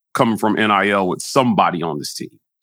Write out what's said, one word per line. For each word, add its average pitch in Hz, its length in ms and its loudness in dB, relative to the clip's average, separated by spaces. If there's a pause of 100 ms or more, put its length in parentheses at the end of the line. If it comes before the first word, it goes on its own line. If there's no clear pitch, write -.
(160)
coming 113 220 2
from 107 200 0
N 107 140 2
I 98 180 2
L 98 180 0
with 82 140 -4
somebody 92 640 0
on 73 160 -4
this - 160 -10
team. - 240 -14 (240)